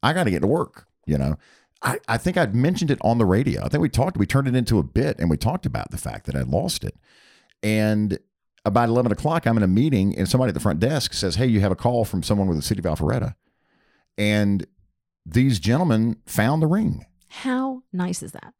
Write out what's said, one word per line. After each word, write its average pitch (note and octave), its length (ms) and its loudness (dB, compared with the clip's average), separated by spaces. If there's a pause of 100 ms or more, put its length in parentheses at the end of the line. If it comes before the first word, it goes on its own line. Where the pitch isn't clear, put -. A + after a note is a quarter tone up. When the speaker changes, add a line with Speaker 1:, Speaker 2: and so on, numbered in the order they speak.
Speaker 1:
I C#3+ 100 2
gotta E3 180 0
get F2 100 0
to D#2+ 60 0
work, E3 400 -2 (200)
you D2+ 120 0
know. C#2 180 0 (460)
I, - 160 -2 (100)
I A2+ 100 -2
think F3 180 -2
I'd B2 180 0
mentioned D3 360 2
it C3 120 2
on A#2 160 2
the A#2 80 4
radio. F#2 380 2
I - 40 -4
think - 140 0
we D#3+ 80 0
talked, E3+ 260 0
we G2+ 100 2
turned C#3 220 0
it B2 60 0
into A#2+ 240 2
a E2 40 2
bit, A#2 360 -2
and E2+ 120 0
we D2+ 60 2
talked D3 300 -2
about - 240 -6
the - 80 -10
fact G#1+ 280 -10
that C2+ 100 -6
I C2 60 -2
lost F2 420 -2
it. - 120 -8 (680)
And G#2+ 560 0 (460)
about A#2 240 2
eleven A#2+ 240 2
o'clock, D#3 340 -2
I'm A#2 100 2
in G#2+ 80 2
a - 40 2
meeting, G2+ 480 2
and F#2 120 -2
somebody B2+ 220 2
at E2 40 -4
the C#2+ 60 -4
front D#2+ 200 0
desk C3+ 320 0
says, F2+ 220 -2
"Hey, A#2+ 120 0
you A2 140 4
have F#2+ 120 2
a F2+ 40 0
call A#2+ 280 0
from F2+ 180 -4
someone G2+ 240 0
with E2+ 100 0
the D2 60 -2
city G2 160 -2
of E2+ 80 -8
Alpharetta." D#2+ 480 -2 (800)
And G#2 480 2 (640)
these A#2+ 320 2
gentlemen A2+ 680 2
found C#3 380 0
the D#3 60 2
ring. G#3 360 0 (240)
Speaker 2:
How C4 540 -4 (100)
nice F3+ 300 -4
is - 100 -14
that? - 280 -20